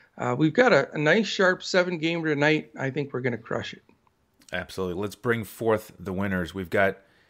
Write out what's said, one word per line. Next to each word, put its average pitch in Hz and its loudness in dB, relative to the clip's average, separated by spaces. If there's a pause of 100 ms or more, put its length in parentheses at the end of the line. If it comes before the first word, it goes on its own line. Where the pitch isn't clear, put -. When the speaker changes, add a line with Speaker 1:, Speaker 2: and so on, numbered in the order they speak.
(180)
Speaker 1:
uh, 123 -2
we've 151 2
got 240 6
a, 139 4
a - -8
nice, 175 4
sharp 185 0
seven 180 0
game 165 -2
tonight. 151 2
I 135 -4
think 139 -6
we're 123 -4
gonna 120 -2
crush - -6
it. - -20 (680)
Speaker 2:
Absolutely. 90 -6
Let's 104 -8
bring 117 -2
forth 110 -2
the 92 -8
winners. 92 -2
We've 92 -8
got 98 2 (320)